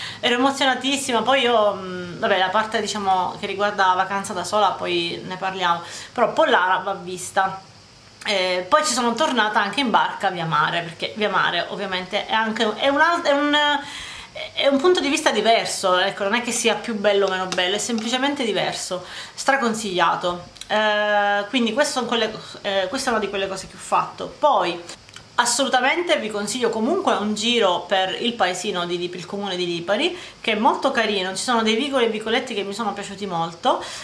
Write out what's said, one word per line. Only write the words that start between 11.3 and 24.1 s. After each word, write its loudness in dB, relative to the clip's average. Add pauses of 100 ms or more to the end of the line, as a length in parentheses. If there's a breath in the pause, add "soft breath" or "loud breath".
ovviamente -4
è -8
anche, 0
è 0
un 4
alt-, 2
è 4
un, 2 (1000 loud breath)
è 0
un 4
punto 4
di 2
vista 2
diverso, 2
ecco, 0
non 0
è 0
che -4
sia 2
più -6
bello 2
o 2
meno -2
bello, 0
è -2
semplicemente -2
diverso, -4 (300 loud breath)
straconsigliato. 0 (140)
Eh, 2
quindi 0
questo 0
sono -2
quelle, -2 (300)
eh, 0
questa -4
è 2
una 0
di -2
quelle -4
cose -8
che -18
ho -18
fatto. -4